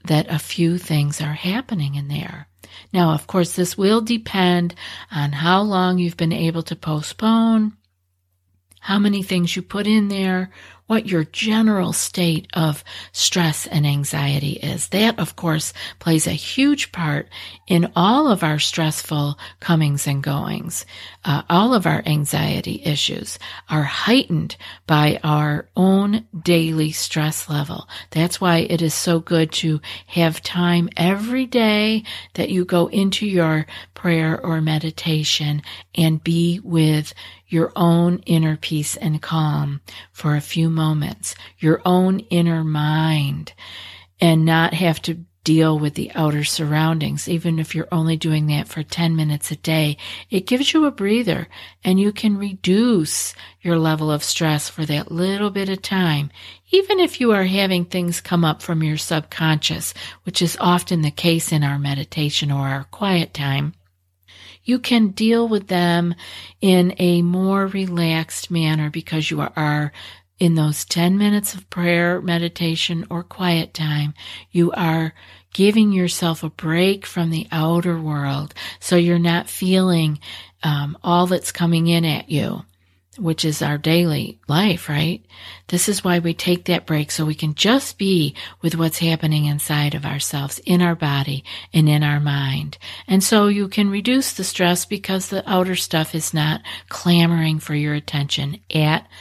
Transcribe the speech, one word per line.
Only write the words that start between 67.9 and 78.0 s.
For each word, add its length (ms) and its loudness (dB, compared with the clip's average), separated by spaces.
manner 400 0
because 400 -4
you 100 -2
are 500 -2
in 160 4
those 320 0
ten 320 2
minutes 380 2
of 160 -18
prayer, 500 0
meditation, 880 -2
or 140 -6
quiet 500 -2
time. 400 -2
You 220 2
are 400 0
giving 380 4
yourself 520 0
a 80 -4
break 560 0
from 240 -2
the 200 -4
outer 480 0
world, 540 -4